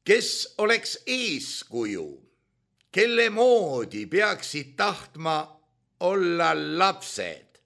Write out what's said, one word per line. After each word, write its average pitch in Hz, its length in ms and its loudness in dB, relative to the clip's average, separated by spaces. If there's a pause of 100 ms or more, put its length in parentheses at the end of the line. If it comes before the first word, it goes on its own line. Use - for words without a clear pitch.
kes - 560 0
oleks 214 480 0
eeskuju, 113 1160 -6 (680)
kelle 233 380 2
moodi 180 800 2
peaksid 165 640 -2
tahtma 160 640 -2 (640)
olla 175 560 2
lapsed? 151 1080 -2